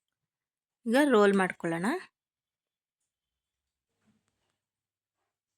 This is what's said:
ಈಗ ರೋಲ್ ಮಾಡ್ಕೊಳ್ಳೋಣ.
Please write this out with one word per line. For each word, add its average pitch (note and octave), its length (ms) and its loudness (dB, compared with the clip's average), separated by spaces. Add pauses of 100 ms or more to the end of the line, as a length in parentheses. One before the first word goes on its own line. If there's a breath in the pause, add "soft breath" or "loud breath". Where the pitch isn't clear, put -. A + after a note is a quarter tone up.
(840)
ಈಗ A#3 120 0 (100)
ರೋಲ್ G#3 260 4
ಮಾಡ್ಕೊಳ್ಳೋಣ. F3 540 -6 (3750)